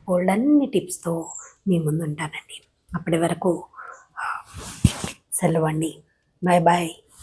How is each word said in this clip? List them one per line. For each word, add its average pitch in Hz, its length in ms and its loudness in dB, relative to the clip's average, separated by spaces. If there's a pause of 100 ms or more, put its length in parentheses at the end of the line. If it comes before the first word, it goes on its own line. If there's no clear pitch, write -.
బోల్డ్ 185 240 2
అన్ని 277 340 4
టిప్స్తో 165 680 -2 (360)
మీ 175 120 4
ముందు 156 240 0
ఉంటానండి. 156 580 -6 (340)
అప్పటి 160 220 0
వరకు, 170 460 0 (560)
ఆ, - 380 -10 (760)
సెలవండి. 160 640 0 (480)
బాయ్ 175 200 6
బాయ్. 175 260 4 (340)